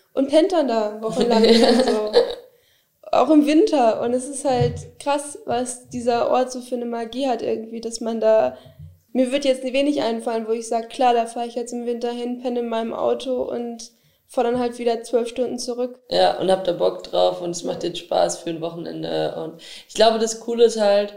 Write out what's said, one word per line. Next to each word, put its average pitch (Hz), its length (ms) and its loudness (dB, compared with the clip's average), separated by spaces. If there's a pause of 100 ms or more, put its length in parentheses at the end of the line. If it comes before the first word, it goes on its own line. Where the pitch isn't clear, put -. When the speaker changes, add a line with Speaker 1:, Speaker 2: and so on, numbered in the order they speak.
(140)
Speaker 1:
und 269 160 0
pennt 320 220 4
dann 311 160 2
da 214 340 -2
wochenlang 220 420 2
Speaker 2:
<laughs> - 20 8
Speaker 1:
und 226 400 6
so. 214 260 0 (1000)
Auch 254 180 4
im 302 180 6
Winter. 302 540 4
Und 240 120 -2
es 254 140 -4
ist 285 180 -10
halt 247 540 -2
krass, 285 460 -4
was 247 440 -6
dieser 240 400 0
Ort 254 220 2
so 254 100 -8
für 247 140 -6
eine 240 100 -6
Magie 233 420 -6
hat 240 140 -2
irgendwie, 226 400 -6
dass 226 200 -10
man 226 200 -4
da, 220 360 4 (560)
mir 247 180 2
wird 285 140 0
jetzt 262 180 2
wenig 277 380 0
einfallen, 226 460 -2
wo 220 40 -4
ich 226 160 -2
sag, 226 220 -4
klar, 247 240 2
da 233 120 2
fahr 240 200 -8
ich 233 100 -12
jetzt 240 180 -8
im 240 120 -8
Winter 240 260 -4
hin, 240 300 -6
penne 240 180 -4
in 240 100 -4
meinem 226 240 -4
Auto 247 480 -2
und 240 500 -8 (360)
fahr 254 160 -2
dann 240 160 0
halt 240 180 -4
wieder 233 240 -2
zwölf 233 260 0
Stunden 247 300 -4
zurück. 247 420 -6 (120)
Speaker 2:
Ja, 180 280 2
und 180 120 0
hab 185 120 2
da 175 100 0
Bock 180 300 0
drauf 180 380 0
und 175 80 -6
es 175 140 -8
macht 180 200 -6
jetzt 175 140 -6
Spaß 175 420 0
für 170 120 -8
ein 165 100 -8
Wochenende. 160 760 -6
Und 160 240 -10 (280)
ich - 80 -20
glaube, 220 240 4
das 226 200 -2
Coole 233 260 4
ist 220 140 2
halt, 202 380 2